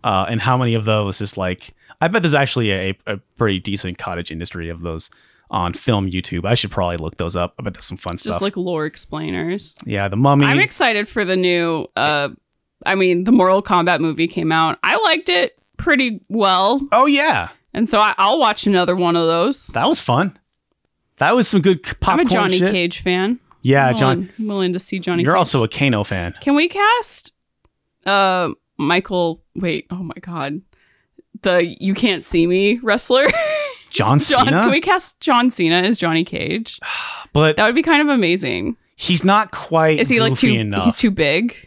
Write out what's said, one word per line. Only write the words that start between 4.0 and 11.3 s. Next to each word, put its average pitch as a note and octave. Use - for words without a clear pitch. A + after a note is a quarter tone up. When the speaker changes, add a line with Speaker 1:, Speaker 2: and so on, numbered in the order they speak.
Speaker 1:
industry E2
of E2
those E2
on F2
film G2
YouTube. F2+
I G#2+
should G#2
probably F2
look D#2+
those E2+
up. F2
I -
bet F#2+
there's -
some F2+
fun F2
Speaker 2:
Just, F2
Speaker 1:
stuff. F3
Speaker 2:
like, G3
lore F3
explainers. E3
Speaker 1:
Yeah, G2+
The G2
Mummy. C#3+
Speaker 2:
I'm -
excited A#3
for G#3
the F#3